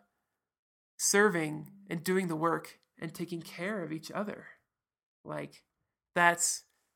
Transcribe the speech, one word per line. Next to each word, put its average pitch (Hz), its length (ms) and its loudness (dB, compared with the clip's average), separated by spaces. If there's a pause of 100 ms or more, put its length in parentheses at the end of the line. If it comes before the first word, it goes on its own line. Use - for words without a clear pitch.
(960)
serving 165 760 2 (180)
and 165 140 -4
doing 185 240 2
the 160 80 -2
work 156 420 -2 (220)
and 160 120 -8
taking 170 300 -8
care 190 400 -8
of 151 80 -8
each 156 220 -8
other. - 340 -6 (800)
Like, - 400 -10 (500)
that's 170 480 4 (340)